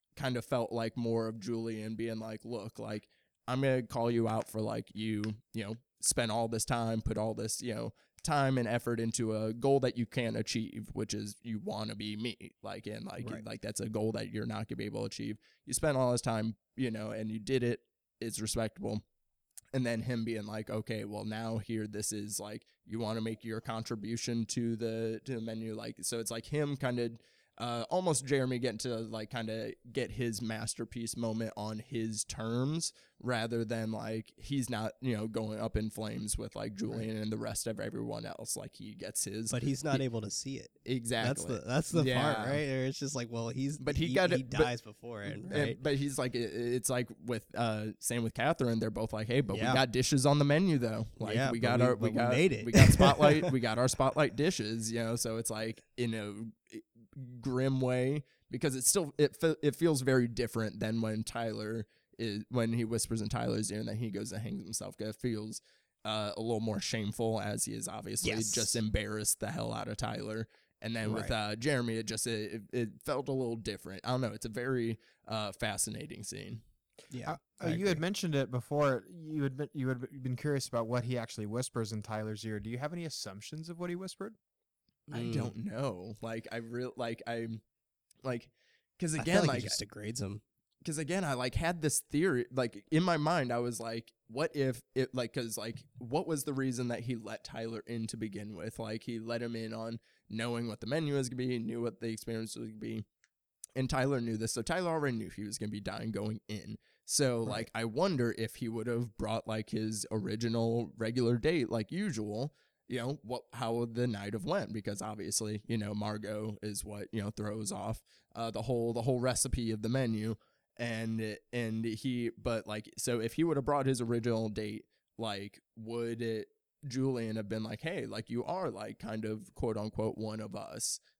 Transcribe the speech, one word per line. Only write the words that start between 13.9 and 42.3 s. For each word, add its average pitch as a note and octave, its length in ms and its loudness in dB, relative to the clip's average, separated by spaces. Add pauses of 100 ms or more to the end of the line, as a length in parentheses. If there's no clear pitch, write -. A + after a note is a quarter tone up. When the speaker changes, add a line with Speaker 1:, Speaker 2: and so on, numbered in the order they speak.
Speaker 1:
that A2 180 -4
you're A2 140 -4
not G#2+ 220 -4
gonna A#2 100 -6
be G#2+ 80 -4
able G#2+ 160 -4
to A2 60 -2
achieve. A2 300 -6 (280)
You - 80 -4
spent D3 240 2
all B2+ 140 4
this A#2+ 100 2
time, A2+ 340 0 (220)
you B2+ 120 0
know, A2 220 -4
and A2 200 -4
you A2 80 -4
did B2 240 2
it. A#2+ 180 2 (400)
It's A2+ 180 -4
respectable. A2 640 -2 (720)
And C3 100 2
then A#2 200 0
him A#2 200 0
being A2 220 -2
like, G#2+ 240 -6
"Okay, G#2+ 360 -2
well, G#2 200 -6
now A2 320 -2
here, G#2+ 300 -2
this G#2 260 -4
is, G#2 260 -4
like, G#2+ 280 -10 (180)
you A2 140 -4
wanna A2+ 220 0
make A2 220 -2
your A2 180 -4
contribution A2+ 840 -2
to A#2 300 0
the, A2+ 500 -2
to C3 100 -4
the A2+ 60 -4
menu." A2+ 320 -6
Like, A2 300 -8
so A#2 160 -2
it's, A2+ 100 -4
like, A2+ 160 -6
him C#3+ 320 0
kinda, B2 340 0 (480)
uh, A#2+ 320 -2
almost D#3 340 2
Jeremy C3 320 4
getting A#2 220 0
to, A#2+ 180 -2
like, A2 320 -6
kinda A2+ 440 -4 (180)
get A#2 200 -2
his A2+ 300 -2
masterpiece A2+ 720 -4
moment A2+ 400 0
on G#2+ 240 -4
his A2+ 440 -2
terms B2+ 680 0 (260)
rather A#2 440 0
than, A2 280 -2
like, A2 460 -4
he's B2+ 340 -2
not, A2 300 -2
you B2+ 140 2
know, G#2+ 120 0
going A2 320 -2
up A2 180 0
in G#2+ 140 0
flames A2 440 -4
with, A2 200 -6
like, G#2+ 160 -4
Speaker 2:
Right. G2 80 -8
Speaker 1:
Julian A2+ 360 -2
and G#2+ 160 -2
the A2 60 0
rest A2+ 300 -4
of A2 120 -2
everyone A2 460 -4
else. - 320 -8
Like, - 180 -10
he G#2 200 -12
gets - 280 -4
his A2 280 -4
Speaker 2:
But A#2+ 100 0
he's C3+ 220 0
not C#3 160 2
Speaker 1:
he C3+ 60 0
Speaker 2:
able A#2 160 -2
to G#2+ 100 -6
see C3+ 260 -4
it. - 140 -14 (120)
Speaker 1:
Exactly. A#2 640 0
Speaker 2:
That's A#2 160 -2
the, - 60 -10
that's C#3+ 240 0
the E3 120 4
part, C3 40 2
Speaker 1:
Yeah. B2 360 2